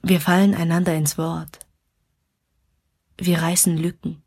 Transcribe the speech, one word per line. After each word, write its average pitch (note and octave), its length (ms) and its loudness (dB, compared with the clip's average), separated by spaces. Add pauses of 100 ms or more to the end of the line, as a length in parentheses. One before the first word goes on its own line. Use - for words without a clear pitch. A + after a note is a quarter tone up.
Wir F3+ 180 2
fallen F#3+ 340 4
einander E3+ 400 0
ins D#3 220 -2
Wort. E3 440 -8 (1600)
Wir F3 240 0
reißen E3+ 380 0
Lücken. D#3+ 480 -6